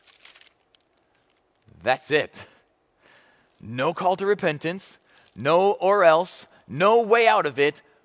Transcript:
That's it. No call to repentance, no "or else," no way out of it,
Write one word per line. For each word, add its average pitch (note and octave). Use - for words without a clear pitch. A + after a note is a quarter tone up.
That's B2+
it. C#3+
No B2+
call F#3
to F#3+
repentance, F3+
no E3+
"or G3
else," E3+
no G#3
way A3+
out G#3+
of C3
it, D3